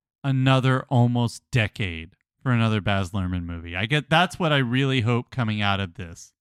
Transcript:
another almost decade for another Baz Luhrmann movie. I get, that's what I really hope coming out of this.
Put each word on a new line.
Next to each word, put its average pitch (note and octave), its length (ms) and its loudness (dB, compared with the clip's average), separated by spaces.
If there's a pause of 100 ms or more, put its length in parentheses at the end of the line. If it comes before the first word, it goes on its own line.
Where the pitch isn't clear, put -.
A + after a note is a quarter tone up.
(240)
another C3 640 2
almost A#2+ 540 2 (100)
decade F2+ 640 -4 (260)
for B2+ 100 -2
another A2 280 2
Baz G2 300 -2
Luhrmann F2+ 340 -4
movie. E2+ 320 -10
I G2+ 100 -2
get, D3 240 -2
that's E3+ 280 2
what D#3+ 140 0
I C#3+ 60 4
really C3 440 0
hope A#2+ 280 0
coming A2 320 -2
out G2+ 180 2
of F2+ 140 -6
this. E2+ 460 -16